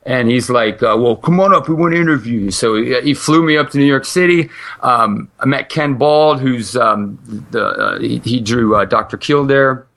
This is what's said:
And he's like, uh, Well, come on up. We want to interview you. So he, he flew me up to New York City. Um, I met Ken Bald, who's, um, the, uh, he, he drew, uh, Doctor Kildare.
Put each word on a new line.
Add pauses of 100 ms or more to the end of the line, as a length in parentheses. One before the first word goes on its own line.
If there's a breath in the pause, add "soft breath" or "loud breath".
And
he's
like,
uh,
Well,
come
on
up.
We
want
to
interview
you.
So
he,
he
flew
me
up
to
New
York
City. (320 loud breath)
Um, (100)
I
met
Ken
Bald,
who's,
um, (320)
the,
uh,
he,
he
drew,
uh,
Doctor
Kildare. (120)